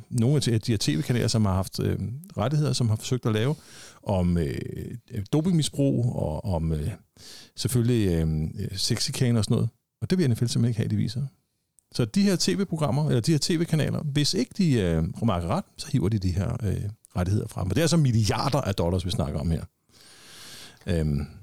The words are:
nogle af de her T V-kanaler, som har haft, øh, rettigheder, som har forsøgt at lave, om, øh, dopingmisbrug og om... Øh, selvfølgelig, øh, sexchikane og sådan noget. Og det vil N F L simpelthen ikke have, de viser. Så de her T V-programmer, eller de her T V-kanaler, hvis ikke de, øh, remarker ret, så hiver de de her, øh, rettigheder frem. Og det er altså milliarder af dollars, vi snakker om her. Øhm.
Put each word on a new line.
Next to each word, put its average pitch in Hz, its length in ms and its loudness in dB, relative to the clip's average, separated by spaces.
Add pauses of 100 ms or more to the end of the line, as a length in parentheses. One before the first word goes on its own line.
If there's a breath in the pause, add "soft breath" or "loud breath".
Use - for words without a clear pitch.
(100)
nogle 123 260 2
af 127 60 2
de 117 300 0
her 107 60 2
T - 100 -2
V-kanaler, 127 400 0
som 110 160 2
har 95 100 2
haft, - 260 -2
øh, 95 180 0 (400)
rettigheder, 139 340 0
som 127 160 0
har 107 80 2
forsøgt - 300 -4
at 113 60 2
lave, 113 220 0 (480 loud breath)
om, 87 360 2
øh, 78 200 0 (760)
dopingmisbrug 143 840 2
og 76 280 -4 (100)
om... 80 180 0
Øh, 76 180 -2 (680 loud breath)
selvfølgelig, 117 520 2
øh, 80 400 2 (280)
sexchikane 120 640 0
og 104 60 0
sådan 123 100 0
noget. 113 140 2 (340)
Og - 80 -6
det 185 80 2
vil 151 120 2
N 113 60 2
F - 60 -4
L 123 40 4
simpelthen 117 180 0
ikke 117 140 0
have, 113 100 -2
de 107 80 0
viser. 107 260 -2 (720)
Så 123 100 0
de 196 180 2
her 196 140 4
T - 120 -2
V-programmer, 156 600 0
eller 131 120 2
de 160 120 2
her 151 60 4
T - 120 0
V-kanaler, 160 520 0
hvis 147 320 0
ikke 233 240 -2
de, 170 140 4
øh, 85 320 4 (180)
remarker 87 260 0
ret, 151 160 -2 (140)
så - 140 -12
hiver 110 160 2
de 110 100 2
de 92 140 0
her, 85 300 -2
øh, 92 140 0 (400)
rettigheder 92 320 0
frem. 95 200 -4
Og 92 60 -2
det - 60 2
er 165 40 4
altså 170 120 2
milliarder 123 640 2
af 98 140 -2
dollars, 90 320 0
vi 90 40 -4
snakker 71 300 -2
om 85 100 0
her. 73 120 0 (1200 loud breath)
Øhm. 76 400 0 (160)